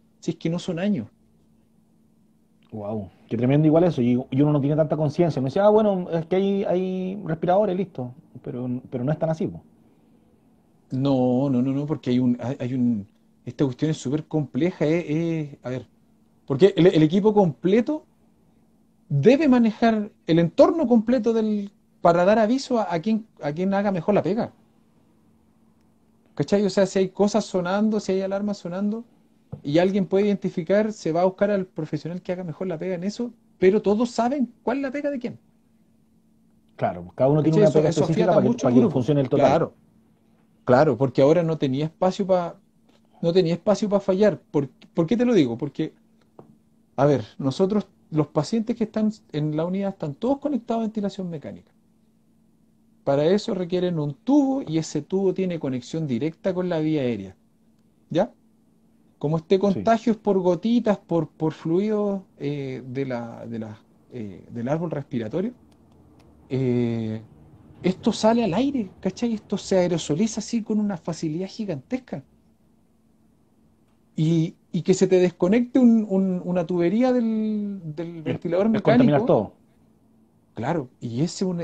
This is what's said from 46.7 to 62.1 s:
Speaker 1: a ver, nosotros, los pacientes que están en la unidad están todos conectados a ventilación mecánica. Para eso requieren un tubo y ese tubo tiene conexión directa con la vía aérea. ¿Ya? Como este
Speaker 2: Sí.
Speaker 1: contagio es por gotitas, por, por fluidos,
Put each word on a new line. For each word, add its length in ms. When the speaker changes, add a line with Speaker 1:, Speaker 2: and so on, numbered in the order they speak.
Speaker 1:
a 80
ver, 200
nosotros, 500
los 160
pacientes 480
que 100
están 260
en 240
la 100
unidad 260
están 240
todos 240
conectados 420
a 20
ventilación 460
mecánica. 420
Para 220
eso 280
requieren 460
un 160
tubo 460
y 180
ese 220
tubo 320
tiene 260
conexión 480
directa 460
con 160
la 100
vía 220
aérea. 340
¿Ya? 240
Como 180
este 240
Speaker 2:
Sí. 0
Speaker 1:
contagio 520
es 60
por 200
gotitas, 600
por, 300
por 240
fluidos, 720